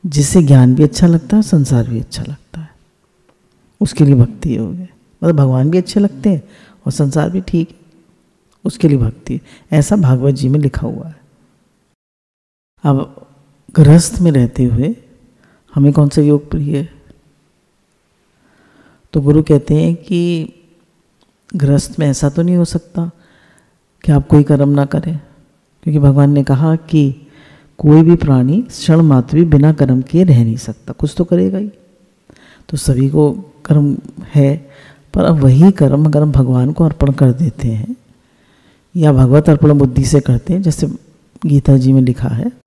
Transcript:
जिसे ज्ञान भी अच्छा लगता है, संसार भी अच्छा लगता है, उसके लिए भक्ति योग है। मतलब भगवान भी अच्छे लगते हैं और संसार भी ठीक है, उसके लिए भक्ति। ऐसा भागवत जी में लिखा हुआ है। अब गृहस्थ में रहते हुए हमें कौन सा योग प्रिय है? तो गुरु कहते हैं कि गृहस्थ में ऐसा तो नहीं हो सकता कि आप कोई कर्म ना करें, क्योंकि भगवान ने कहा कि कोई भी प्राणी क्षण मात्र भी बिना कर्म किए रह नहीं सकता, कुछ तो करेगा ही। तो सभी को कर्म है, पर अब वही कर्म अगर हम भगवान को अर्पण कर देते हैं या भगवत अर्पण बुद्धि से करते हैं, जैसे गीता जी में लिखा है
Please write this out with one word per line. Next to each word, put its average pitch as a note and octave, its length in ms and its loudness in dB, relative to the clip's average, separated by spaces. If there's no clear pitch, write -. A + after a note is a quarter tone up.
जिसे D3 360 0
ज्ञान C3 320 4
भी D3+ 80 2
अच्छा D3+ 240 0
लगता E3+ 300 0
है, A3 60 2
संसार C3 460 0
भी A2+ 120 -6
अच्छा - 220 -12
लगता - 380 -16
है, D#3 160 -20
उसके D#3+ 240 0
लिए C#3 100 4
भक्ति A#2+ 420 -2
योग A3 180 -8
है। F3+ 140 -14
मतलब E3 120 0
भगवान C3 340 0
भी F3+ 80 0
अच्छे F3+ 220 -4
लगते G3+ 300 -2
हैं E3 120 -4
और C3+ 60 -6
संसार D3+ 380 -2
भी F#3 100 -6
ठीक E3 300 -6
है, - 60 -20
उसके - 240 -2
लिए C#3+ 100 0
भक्ति। A#2+ 420 -8
ऐसा D#3 240 0
भागवत C3+ 380 0
जी C3+ 140 -4
में D3 120 0
लिखा - 260 -6
हुआ A2+ 220 -12
है। D#3 120 -20
अब - 420 -4
गृहस्थ D#3+ 440 4
में E3+ 100 2
रहते B2+ 340 0
हुए B2 320 -2
हमें C#3+ 180 2
कौन D3 160 2
सा D3+ 140 0
योग D3 280 0
प्रिय C#3+ 280 -6
है? - 240 -12
तो D#3 80 -2
गुरु D3 220 2
कहते D3+ 400 0
हैं E3 140 -2
कि E3+ 560 -6
गृहस्थ C#3+ 420 -2
में D#3 80 -2
ऐसा - 240 -2
तो E3 120 -4
नहीं F3+ 140 0
हो F3 80 0
सकता E3+ 460 -8
कि D#3 80 0
आप C#3 160 0
कोई D3 140 4
कर्म C#3 260 0
ना C#3+ 160 0
करें, D#3+ 360 -6
क्योंकि D3+ 160 -2
भगवान C#3+ 320 4
ने C#3+ 140 0
कहा D#3 320 0
कि D3+ 540 -4
कोई D#3 240 4
भी E3+ 140 4
प्राणी C#3+ 460 0
क्षण E3 380 0
मात्र C#3+ 360 2
भी E3+ 80 4
बिना D3+ 280 2
कर्म C3 300 0
किए E3+ 220 0
रह B2 200 4
नहीं A2+ 120 -2
सकता, - 360 -14
कुछ - 260 -8
तो F3 60 -2
करेगा F#3+ 340 -2
ही। G#3 100 -8
तो D#3 80 -8
सभी C3+ 340 0
को D3+ 220 0
कर्म D3 340 0
है, C#3+ 500 -2
पर F3+ 100 0
अब E3 100 2
वही C#3 380 4
कर्म D3 340 0
अगर D3 160 0
हम D3+ 100 -2
भगवान B2+ 400 0
को E3 120 -2
अर्पण D3 280 -2
कर C3 200 2
देते B2+ 360 -4
हैं A2+ 280 -8
या D3+ 160 2
भगवत C3+ 360 2
अर्पण D3 300 4
बुद्धि C3+ 260 0
से C#3+ 160 2
करते C3 320 -4
हैं, F#3+ 100 -2
जैसे D#3+ 240 -2
गीता C#3+ 300 2
जी C3 160 2
में C3+ 100 2
लिखा B2 260 -2
है E3 240 -6